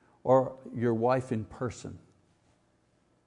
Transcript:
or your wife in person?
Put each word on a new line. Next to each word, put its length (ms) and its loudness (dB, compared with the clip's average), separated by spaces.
or 320 4
your 200 0
wife 380 0
in 120 -4
person? 540 -10